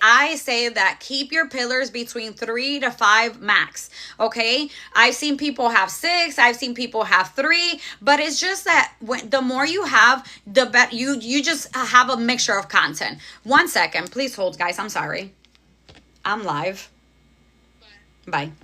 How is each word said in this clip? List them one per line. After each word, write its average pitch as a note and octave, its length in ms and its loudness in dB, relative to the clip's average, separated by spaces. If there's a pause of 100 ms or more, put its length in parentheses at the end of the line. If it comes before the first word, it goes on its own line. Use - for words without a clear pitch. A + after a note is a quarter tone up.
I C4+ 340 6
say A#3+ 340 -2
that G#3 300 0
keep C#4 320 -8
your D#4+ 160 0
pillars B3+ 420 -4
between A#3 440 -10
three A#3+ 460 -4
to B3+ 120 -2
five A3 500 2
max, G3 480 -2 (300)
okay? A#3 500 -2 (260)
I've A#3 200 6
seen D4 220 -2
people C#4 320 -2
have G3+ 200 2
six, E4+ 500 -2
I've A#3+ 160 6
seen A#3+ 180 -8
people A#3+ 300 -4
have F#3 280 2
three, E4 480 0 (220)
but C#4+ 180 4
it's D4+ 200 -2
just F#4+ 260 -4
that E4 340 2
when, A#3 300 -6
the C4+ 120 0
more B3+ 240 0
you F4+ 200 -2
have, B3+ 420 4 (180)
the G#3 200 2
bet-, A#3+ 280 2
you, C4 260 -2
you B3 240 -2
just D#4+ 320 -4
have B3+ 340 4
a B3+ 80 -2
mixture A#3 400 0
of G3 120 -4
content. D3+ 500 -2 (240)
One D4 240 4
second, E3+ 440 -2
please B3+ 240 -6
hold, F3+ 220 -4
guys. F3 220 -4
I'm G3+ 100 -8
sorry. E3+ 440 -8 (920)
I'm G#3+ 200 -4
live. F3+ 460 -6 (1400)
Bye. D#3+ 240 -4 (120)